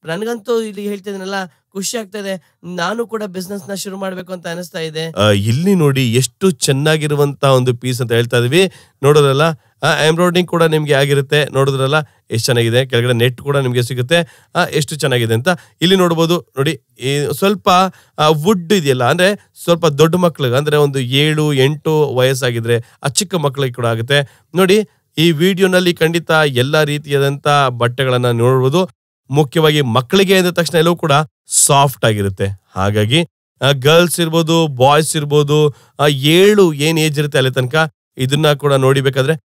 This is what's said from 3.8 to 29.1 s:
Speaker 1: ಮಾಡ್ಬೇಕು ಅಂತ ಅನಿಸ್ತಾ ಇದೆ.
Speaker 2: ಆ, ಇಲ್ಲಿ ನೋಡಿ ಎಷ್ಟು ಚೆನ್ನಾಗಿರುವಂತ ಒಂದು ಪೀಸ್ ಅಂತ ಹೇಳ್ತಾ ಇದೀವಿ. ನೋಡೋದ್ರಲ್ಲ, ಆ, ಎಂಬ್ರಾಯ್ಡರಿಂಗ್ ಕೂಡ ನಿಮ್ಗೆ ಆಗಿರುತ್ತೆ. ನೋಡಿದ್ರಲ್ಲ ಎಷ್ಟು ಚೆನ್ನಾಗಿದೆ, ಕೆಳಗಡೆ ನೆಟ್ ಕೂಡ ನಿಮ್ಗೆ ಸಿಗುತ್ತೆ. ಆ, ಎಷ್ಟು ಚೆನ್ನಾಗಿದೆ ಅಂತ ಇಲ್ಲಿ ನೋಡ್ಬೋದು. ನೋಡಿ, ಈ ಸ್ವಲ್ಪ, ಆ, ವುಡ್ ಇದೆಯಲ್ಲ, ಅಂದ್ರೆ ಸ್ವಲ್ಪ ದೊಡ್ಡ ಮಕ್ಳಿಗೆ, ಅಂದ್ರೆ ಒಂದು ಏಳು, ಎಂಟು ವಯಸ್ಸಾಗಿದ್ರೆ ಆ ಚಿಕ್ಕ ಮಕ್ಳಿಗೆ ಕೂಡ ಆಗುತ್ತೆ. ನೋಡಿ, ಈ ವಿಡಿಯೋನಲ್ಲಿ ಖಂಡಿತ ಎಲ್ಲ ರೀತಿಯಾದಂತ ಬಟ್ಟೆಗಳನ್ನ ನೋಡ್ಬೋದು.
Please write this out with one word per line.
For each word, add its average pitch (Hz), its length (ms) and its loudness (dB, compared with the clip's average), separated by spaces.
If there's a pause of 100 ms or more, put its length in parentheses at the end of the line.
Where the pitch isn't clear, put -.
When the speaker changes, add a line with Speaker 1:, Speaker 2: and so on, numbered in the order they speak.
Speaker 1:
ಮಾಡ್ಬೇಕು 185 360 -10
ಅಂತ 180 140 -12
ಅನಿಸ್ತಾ 175 320 -10
ಇದೆ. 160 320 -8
Speaker 2:
ಆ, 104 200 0
ಇಲ್ಲಿ 120 440 0
ನೋಡಿ 135 380 0
ಎಷ್ಟು 127 380 0
ಚೆನ್ನಾಗಿರುವಂತ 147 920 -2
ಒಂದು 127 340 2
ಪೀಸ್ 123 240 -6
ಅಂತ 117 100 -4
ಹೇಳ್ತಾ 120 260 0
ಇದೀವಿ. 147 340 2 (320)
ನೋಡೋದ್ರಲ್ಲ, 143 380 4 (420)
ಆ, 147 240 0
ಎಂಬ್ರಾಯ್ಡರಿಂಗ್ 175 420 0
ಕೂಡ 170 140 0
ನಿಮ್ಗೆ 151 300 0
ಆಗಿರುತ್ತೆ. 143 600 0
ನೋಡಿದ್ರಲ್ಲ 135 420 0 (360)
ಎಷ್ಟು 113 140 -4
ಚೆನ್ನಾಗಿದೆ, 120 400 0
ಕೆಳಗಡೆ 123 280 0
ನೆಟ್ 120 280 0
ಕೂಡ 139 160 -2
ನಿಮ್ಗೆ 123 260 0
ಸಿಗುತ್ತೆ. 127 720 -4
ಆ, 175 80 0
ಎಷ್ಟು 151 320 -4
ಚೆನ್ನಾಗಿದೆ 123 380 -2
ಅಂತ 120 140 -2 (340)
ಇಲ್ಲಿ 180 140 4
ನೋಡ್ಬೋದು. 170 500 0 (120)
ನೋಡಿ, 135 140 -2 (280)
ಈ 139 340 -4
ಸ್ವಲ್ಪ, 202 360 -2 (480)
ಆ, 151 100 2
ವುಡ್ 165 460 0
ಇದೆಯಲ್ಲ, 131 360 2
ಅಂದ್ರೆ 180 420 0 (120)
ಸ್ವಲ್ಪ 170 220 0
ದೊಡ್ಡ 160 300 2
ಮಕ್ಳಿಗೆ, 151 400 0
ಅಂದ್ರೆ 147 220 0
ಒಂದು 143 220 2
ಏಳು, 147 540 0
ಎಂಟು 143 600 0
ವಯಸ್ಸಾಗಿದ್ರೆ 123 640 0 (240)
ಆ - 40 -4
ಚಿಕ್ಕ 180 280 -4
ಮಕ್ಳಿಗೆ 139 380 -4
ಕೂಡ 123 120 -6
ಆಗುತ್ತೆ. 120 600 -2 (100)
ನೋಡಿ, 190 340 2 (280)
ಈ 165 140 4
ವಿಡಿಯೋನಲ್ಲಿ 180 640 2
ಖಂಡಿತ 165 380 -2 (140)
ಎಲ್ಲ 143 380 0
ರೀತಿಯಾದಂತ 143 640 -2 (220)
ಬಟ್ಟೆಗಳನ್ನ 123 600 -2
ನೋಡ್ಬೋದು. 131 680 0 (320)